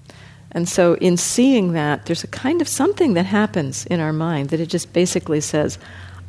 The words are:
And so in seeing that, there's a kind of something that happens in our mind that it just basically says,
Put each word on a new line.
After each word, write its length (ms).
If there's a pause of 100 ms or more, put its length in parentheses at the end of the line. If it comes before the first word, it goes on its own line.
(520)
And 160
so 280
in 220
seeing 560
that, 320
there's 180
a 40
kind 340
of 60
something 460
that 120
happens 600
in 140
our 140
mind 360
that 100
it 80
just 260
basically 480
says, 360 (520)